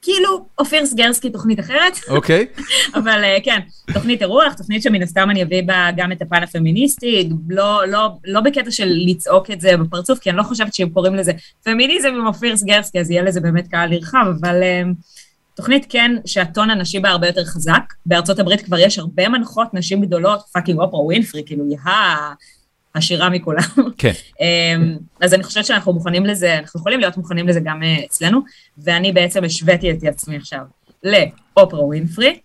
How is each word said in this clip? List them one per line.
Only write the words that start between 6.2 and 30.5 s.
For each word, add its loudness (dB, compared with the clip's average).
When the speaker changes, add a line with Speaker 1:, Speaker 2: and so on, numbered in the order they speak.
Speaker 1:
הפן 0
הפמיניסטי, 0
לא, 0
לא, 0
לא 0
בקטע 0
של -2
לצעוק 2
את -10
זה 4
בפרצוף, -2
כי -4
אני 0
לא 2
חושבת -4
שאם -2
קוראים 2
לזה -2
פמיניזם 0
עם -2
אופיר -2
סגרסקי, 0
אז -2
יהיה 2
לזה 0
באמת 0
קהל -2
נרחב, 0
אבל, 0
אה, 0
תוכנית 0
כן 2
שהטון -2
הנשי -2
בה 2
הרבה 2
יותר -2
חזק. 0
בארצות 2
הברית 2
כבר -2
יש 4
הרבה -2
מנחות -2
נשים -2
גדולות, 0
פאקינג 0
אופרה -2
ווינפרי, 0
כאילו, -6
היא -4
ה-, -2
עשירה 0
מכולם. -2
Speaker 2:
כן. 2
Speaker 1:
<laughs> -8
אמ, 2
אז 4
אני 4
חושבת -4
שאנחנו 2
מוכנים 0
לזה, 0
אנחנו -12
יכולים 0
להיות -2
מוכנים -4
לזה 4
גם, -6
אה, 0
אצלנו, 0
ואני -2
בעצם 2
השוויתי 2
את -2
עצמי -4
עכשיו -12